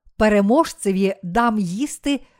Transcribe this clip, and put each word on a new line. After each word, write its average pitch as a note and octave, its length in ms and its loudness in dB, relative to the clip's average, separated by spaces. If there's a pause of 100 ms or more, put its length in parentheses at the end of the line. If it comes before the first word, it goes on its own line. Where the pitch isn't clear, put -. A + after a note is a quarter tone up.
(180)
Переможцеві G3+ 1040 2
дам A3 360 0
їсти A#3+ 680 -4 (140)